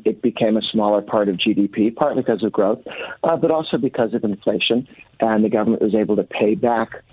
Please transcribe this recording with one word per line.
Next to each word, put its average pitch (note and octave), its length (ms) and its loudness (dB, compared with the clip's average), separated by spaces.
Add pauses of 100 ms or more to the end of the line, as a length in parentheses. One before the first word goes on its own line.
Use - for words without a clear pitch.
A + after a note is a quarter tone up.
it A2 160 -2
became A2+ 340 2
a G#2+ 60 0
smaller G#2 400 2
part G#2 260 0
of F#2 100 0
G G#2+ 160 2
D G2+ 140 2
P, A2 220 0
partly C3 320 0
because A2 220 0
of G#2 80 0
growth, G#2 300 0 (420)
uh, E3 120 2
but D#3+ 160 2
also D#3+ 260 -2
because A#2 360 -2
of A#2+ 100 -2
inflation, A2 640 -2 (320)
and A2 240 2
the G#2+ 60 2
government A2 320 0
was G#2+ 140 0
able G#2 200 0
to G2+ 80 0
pay G#2+ 320 0
back A2+ 580 -2